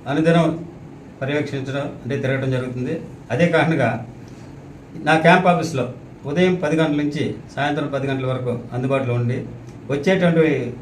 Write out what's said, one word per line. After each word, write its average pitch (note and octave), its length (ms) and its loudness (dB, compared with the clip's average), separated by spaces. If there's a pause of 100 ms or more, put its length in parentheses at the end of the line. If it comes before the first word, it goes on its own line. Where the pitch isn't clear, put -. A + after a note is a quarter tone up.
(100)
అనుదినం D#3+ 360 4 (760)
పర్యవేక్షించడం C#3 640 -2 (180)
అంటే C3+ 200 -4
తిరగడం C3+ 340 0
జరుగుతుంది. B2+ 380 -4 (380)
అదే D#3+ 220 4
కారణంగా C#3+ 340 4 (1200)
నా D#3+ 60 6 (100)
క్యాంప్ F3+ 280 6
ఆఫీస్లో C#3 320 0 (460)
ఉదయం F3+ 320 4
పది D3+ 180 0
గంటల D3 220 2
నుంచి C#3+ 220 -2 (300)
సాయంత్రం D3 400 0
పది C3+ 160 -2
గంటల C3 220 -2
వరకు B2 200 -2 (240)
అందుబాటులో B2+ 440 0
ఉండి A#2+ 180 0 (540)
వచ్చేటువంటి E3 500 4 (400)